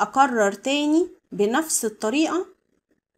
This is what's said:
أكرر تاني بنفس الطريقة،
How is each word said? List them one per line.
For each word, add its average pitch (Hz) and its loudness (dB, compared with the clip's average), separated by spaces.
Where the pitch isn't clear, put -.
أكرر 233 2
تاني 294 0
بنفس 226 0
الطريقة، 294 -2